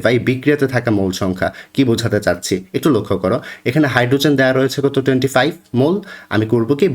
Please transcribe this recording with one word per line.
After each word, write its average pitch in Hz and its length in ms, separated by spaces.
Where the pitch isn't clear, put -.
by 117 100
বিক্রিয়াতে 135 440
থাকা 120 160
মোল 95 120
সংখ্যা। 90 280
কি - 160
বোঝাতে 107 360
চাচ্ছি 90 300
একটু - 180
লক্ষ্য 101 280
করো, 98 140
এখানে 151 240
হাইড্রোজেন 135 460
দেয়া 131 140
রয়েছে 131 320
কত? 139 100
টোয়েন্টি 131 300
ফাইভ 131 160
মোল। 156 160
আমি 107 200
করব 117 160
কি, 202 160